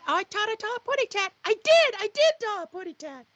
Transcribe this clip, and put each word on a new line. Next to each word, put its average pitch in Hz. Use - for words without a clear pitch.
I 330
taught 415
a 453
dog 466
putty 539
tat. 392
I 392
did. 605
I 403
did 622
draw 415
a 320
putty 359
tat. 269